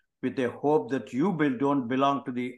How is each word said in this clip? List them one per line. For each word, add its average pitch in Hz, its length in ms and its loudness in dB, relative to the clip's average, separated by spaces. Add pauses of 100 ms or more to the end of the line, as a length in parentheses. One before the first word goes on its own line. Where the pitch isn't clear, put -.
(220)
with 131 140 -4
the 127 120 0
hope 151 440 0
that 131 200 -4
you 156 200 2
bel-, 147 260 0
don't 139 300 2
belong 135 380 2
to 135 60 -6
the 123 260 -6